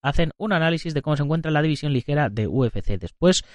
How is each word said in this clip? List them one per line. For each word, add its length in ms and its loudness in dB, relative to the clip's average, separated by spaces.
hacen 340 2
un 160 -4
análisis 420 0
de 80 0
cómo 140 0
se 80 -2
encuentra 260 -2
la 120 2
división 320 0
ligera 360 0
de 160 -2
U 200 0
F 160 -2
C 160 0
después 460 0